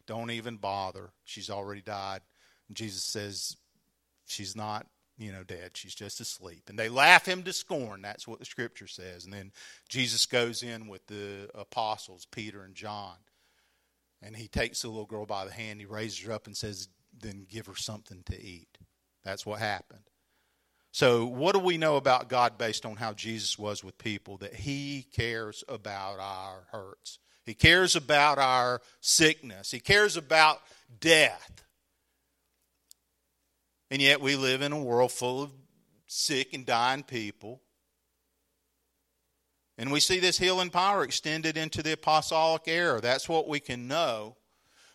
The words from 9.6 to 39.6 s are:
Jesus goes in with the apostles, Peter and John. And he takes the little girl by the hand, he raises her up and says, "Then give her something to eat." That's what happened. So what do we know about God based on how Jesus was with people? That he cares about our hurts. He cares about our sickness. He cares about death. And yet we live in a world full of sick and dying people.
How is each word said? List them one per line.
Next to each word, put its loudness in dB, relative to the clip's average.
Jesus 0
goes 0
in -12
with -18
the -12
apostles, -8
Peter -12
and -20
John. -12
And -18
he -14
takes -2
the -10
little -10
girl -10
by -6
the -12
hand, -12
he -16
raises -8
her -10
up -8
and -16
says, -10
"Then -14
give -12
her -16
something -12
to -8
eat." -20
That's -8
what -6
happened. -6
So 4
what 0
do 4
we 2
know 2
about 2
God 4
based -4
on -12
how -6
Jesus -6
was -6
with -18
people? -8
That -14
he -8
cares -4
about -10
our -12
hurts. -14
He -10
cares 6
about 6
our 4
sickness. 2
He -6
cares 6
about 6
death. 6
And 2
yet 8
we 4
live 0
in -2
a -4
world 4
full -2
of -8
sick -2
and -10
dying 2
people. -10